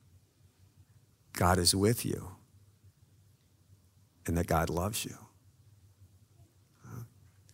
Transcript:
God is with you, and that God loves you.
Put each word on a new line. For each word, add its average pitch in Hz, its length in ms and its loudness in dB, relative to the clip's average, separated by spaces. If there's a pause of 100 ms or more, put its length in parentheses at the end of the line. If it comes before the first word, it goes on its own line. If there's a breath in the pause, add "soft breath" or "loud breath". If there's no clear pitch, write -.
(1300)
God 92 240 4
is 90 160 2
with 104 320 2
you, - 300 -6 (1900)
and 82 140 0
that 85 80 0
God 80 240 2
loves 87 340 -2
you. - 140 -12 (2250 soft breath)